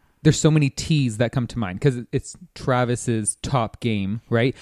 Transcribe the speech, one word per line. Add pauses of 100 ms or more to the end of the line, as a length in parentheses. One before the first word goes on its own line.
(220)
there's
so
many
T's
that
come
to
mind
'cause (120)
it's (200)
Travis's
top
game,
right?